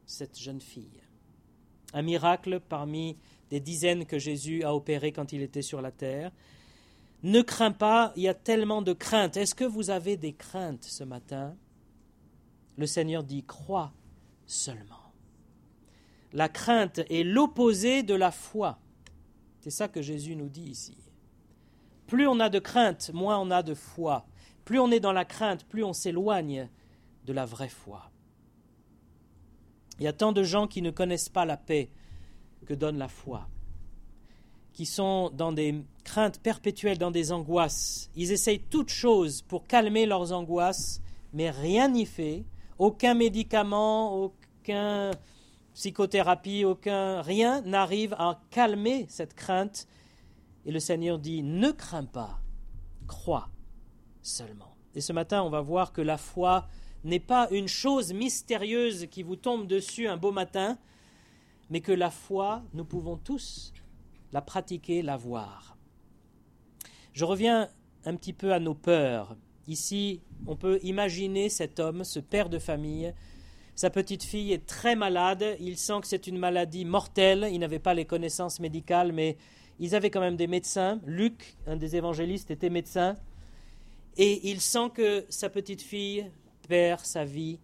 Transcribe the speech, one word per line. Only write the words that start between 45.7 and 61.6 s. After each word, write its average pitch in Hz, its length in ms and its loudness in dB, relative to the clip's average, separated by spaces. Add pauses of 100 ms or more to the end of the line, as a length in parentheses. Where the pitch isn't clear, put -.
psychothérapie, 196 920 2
aucun, 190 560 0
rien 220 400 2
n'arrive 196 580 0
à 170 300 0
calmer 226 600 2
cette - 240 -10
crainte. 196 520 -2 (800)
Et 147 80 -6
le 165 80 -2
Seigneur 165 380 -2
dit, 156 240 -4
Ne 180 300 2
crains 156 340 -8
pas, 107 340 -8 (640)
crois - 440 -4 (720)
seulement. 107 540 -12 (180)
Et 143 80 -6
ce 170 100 -6
matin, 170 300 0
on 165 80 0
va 151 100 0
voir 170 320 0
que - 80 -6
la 156 160 0
foi 180 520 2 (360)
n'est 165 160 0
pas 240 320 4
une 196 160 0
chose 262 440 0
mystérieuse 220 920 0
qui 185 160 -12
vous 180 140 -6
tombe 220 320 -2
dessus 196 400 -2
un 180 80 -2
beau 196 160 0
matin, 196 440 -2 (920)